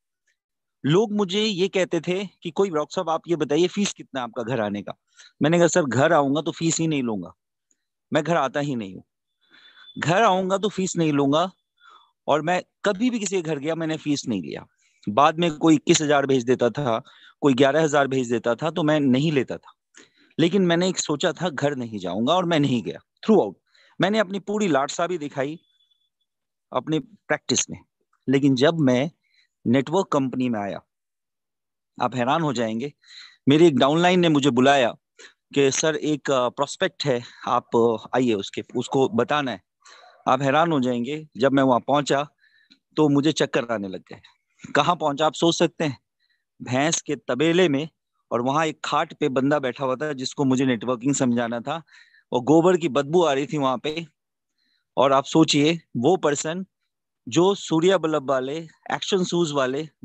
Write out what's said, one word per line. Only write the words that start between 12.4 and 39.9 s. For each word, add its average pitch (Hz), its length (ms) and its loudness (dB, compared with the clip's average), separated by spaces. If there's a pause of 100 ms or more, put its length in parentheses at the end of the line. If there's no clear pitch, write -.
मैं 175 220 -2 (220)
कभी 208 240 0
भी 233 100 -4
किसी 196 160 -4
के 185 60 -2
घर 156 180 -6
गया, 156 160 -4
मैंने 160 220 -4
fees 147 300 -4
नहीं 101 140 -4
लिया। - 260 -12 (420)
बाद 151 300 2
में 165 180 -2
कोई 160 180 4
इक्कीस 160 260 2
हजार 143 240 2
भेज 131 180 0
देता 120 260 2
था, 117 340 -4 (380)
कोई 143 120 4
ग्यारह 135 300 4
हजार 143 240 2
भेज 131 240 -2
देता 117 240 0
था, 151 140 -4
तो 165 140 -4
मैं 151 160 2
नहीं 143 320 2
लेता 120 260 -2
था। - 160 -20 (680)
लेकिन 175 260 2
मैंने 175 240 2
एक 175 80 -4
सोचा 160 340 -2
था, 170 180 -6
घर 143 260 -2
नहीं 113 240 -8
जाऊंगा, 98 340 -2
और 185 120 0
मैं 170 140 0
नहीं 127 240 0
गया 80 160 -10
throughout। 131 560 0 (460)
मैंने 202 180 2
अपनी 196 200 -2
पूरी 208 280 -4
लालसा 143 400 -2
भी 180 100 -6
दिखाई 143 420 -8 (1120)
अपनी 151 260 -4
practice - 720 -6
में। 120 100 -14 (500)
लेकिन 135 260 4
जब 160 240 2
मैं 131 320 2 (560)
network 139 400 0
company 127 420 -2
में 110 100 -4
आया, 101 220 -8 (1200)
आप 120 140 -4
हैरान 131 260 0
हो 147 120 -2
जाएंगे, 117 400 -4 (560)
मेरे 156 180 8
एक 139 100 2
downline 170 420 4
ने 175 100 4
मुझे 143 200 2
बुलाया 127 460 4 (580)
कि, 139 180 4
"सर, 156 240 -2
एक, 147 360 -4
अ, 123 180 0
prospect - 560 -6
है, 120 180 -2 (240)
आप, 123 280 -2
अ, 117 400 2
आइए, 123 180 2
उसके, 98 300 -6 (120)
उसको 135 340 0
बताना 127 420 -2
है।" 95 100 -12 (640)